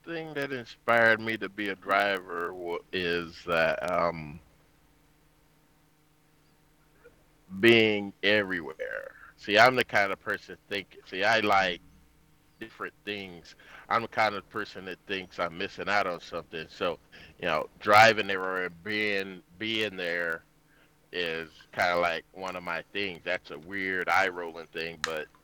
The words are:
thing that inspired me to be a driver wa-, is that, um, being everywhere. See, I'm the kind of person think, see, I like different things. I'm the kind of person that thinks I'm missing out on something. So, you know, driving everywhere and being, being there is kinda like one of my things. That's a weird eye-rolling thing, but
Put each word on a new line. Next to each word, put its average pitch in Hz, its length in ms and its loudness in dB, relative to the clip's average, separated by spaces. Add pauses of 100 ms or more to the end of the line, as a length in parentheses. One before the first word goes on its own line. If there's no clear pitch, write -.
thing 160 300 -8
that 139 180 -4
inspired 117 680 4
me 113 180 -2
to 101 100 -4
be 101 220 -4
a 95 60 -2
driver 92 760 0
wa-, 85 260 -6 (140)
is 87 420 -2 (120)
that, 82 440 2
um, 85 480 -2 (3250)
being 107 520 6 (120)
everywhere. 87 880 -2 (240)
See, 104 220 2
I'm 127 180 8
the 120 80 2
kind 101 280 0
of - 80 -8
person 95 360 -8 (120)
think, 98 300 -8 (100)
see, 95 140 -4
I 110 180 4
like 95 400 2 (800)
different 110 360 -12 (100)
things. 95 500 -10 (340)
I'm 113 140 0
the 110 60 -8
kind 110 260 0
of 95 160 -10
person 101 360 -10
that 90 200 -12
thinks 95 320 -8
I'm 85 180 -4
missing 92 320 -8
out 101 200 0
on 85 120 -6
something. 82 480 -10
So, 87 300 -4 (420)
you 90 60 -4
know, 78 220 0 (100)
driving 104 520 8
everywhere 92 360 -2
and 85 180 -12
being, 98 580 -4 (160)
being 110 380 -4
there 85 460 -4 (720)
is 82 360 -4 (240)
kinda 90 240 0
like 85 360 0
one 92 240 -10
of 90 80 -12
my 82 180 -6 (100)
things. 95 320 -6
That's 90 280 -6
a 73 80 -12
weird 92 480 -4
eye-rolling 87 600 -2
thing, 82 340 -10
but 78 240 -6 (180)